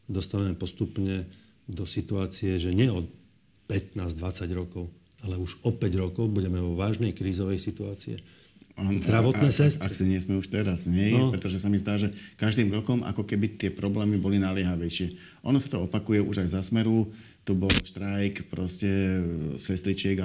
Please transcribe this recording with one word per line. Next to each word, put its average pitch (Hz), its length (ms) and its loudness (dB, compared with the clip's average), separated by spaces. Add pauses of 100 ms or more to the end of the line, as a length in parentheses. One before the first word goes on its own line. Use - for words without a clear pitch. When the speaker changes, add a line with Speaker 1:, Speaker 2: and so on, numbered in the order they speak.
Speaker 1:
dostávame 95 480 -2
postupne 95 720 -4 (400)
do 95 160 -6
situácie, 95 720 -2
že 90 160 0
nie 120 160 6
od 87 160 -2 (640)
pätnásť, 92 480 -4
dvadsať 87 400 -4
rokov, 87 320 -8 (320)
ale 92 160 -4
už 90 240 -6
o 123 80 0
päť 95 320 0
rokov 92 240 -2
budeme 95 320 0
vo 87 160 0
vážnej 101 400 0
krízovej 95 480 -2
situácii. 104 560 -8 (560)
Speaker 2:
Áno, 95 240 -2
Speaker 1:
Zdravotné 113 500 4
Speaker 2:
ak, 135 60 6
ak, - 80 0
Speaker 1:
sestry. 147 240 4
Speaker 2:
ak 95 80 -2
si 95 160 0
nie 95 80 4
sme 95 240 0
už - 80 -8
teraz, 98 400 0
nie? 98 240 4
Speaker 1:
No. 131 160 6
Speaker 2:
Pretože 95 320 -2
sa 101 80 0
mi 101 80 4
zdá, 101 240 0
že 104 80 2 (320)
každým 107 320 2
rokom 113 320 0
ako 101 160 -4
keby 104 400 -2
tie 98 80 0
problémy 104 480 0
boli 98 240 2
naliehavejšie. 90 720 0 (320)
Ono 135 160 4
sa - 80 -8
to 92 160 -2
opakuje 107 400 0
už 98 160 -2
aj 90 160 0
za 95 80 0
Smeru. 113 480 2 (320)
Tu 101 80 0
bol 95 160 2
štrajk 101 800 -2
proste 90 400 -4 (720)
sestričiek 98 640 0